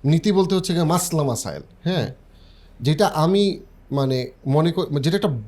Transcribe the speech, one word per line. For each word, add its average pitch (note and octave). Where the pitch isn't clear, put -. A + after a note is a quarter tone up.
নীতি D#3+
বলতে F#3+
হচ্ছে F#3
গিয়ে E3+
মাসলা E3
মাসাইল, G#2
হ্যাঁ? E3
যেটা D3+
আমি F#3+
মানে C3
মনে D#3
কর-, E3
যেটা D#3+
একটা D#3